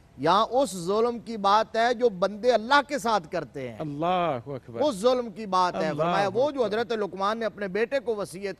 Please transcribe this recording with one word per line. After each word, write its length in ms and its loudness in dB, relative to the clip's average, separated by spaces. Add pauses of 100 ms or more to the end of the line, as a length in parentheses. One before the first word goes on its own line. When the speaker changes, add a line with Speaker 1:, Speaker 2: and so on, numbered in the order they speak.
(180)
Speaker 1:
यहाँ 260 4
उस 420 0
जुल्म 320 0
की 180 -10
बात 400 2
है 180 2
जो 160 2
बंदे 400 0
अल्लाह 320 4
के 160 -4
साथ 220 0
करते 480 -8
हैं, 100 -14
Speaker 2:
अल्लाहु 720 -2
अकबर। 280 -10
Speaker 1:
उस 200 2
जुल्म 300 2
की 160 -10
बात 280 2
है।" 160 -2
Speaker 2:
अल्लाहु 200 0
Speaker 1:
फरमाया, 180 2
"वो 240 0
जो 80 -4
Speaker 2:
अकबर। 180 0
Speaker 1:
हजरत 140 -2
लुकमान 460 -2
ने 60 -4
अपने 240 -6
बेटे 320 -2
को 140 -4
वसीयत 460 -8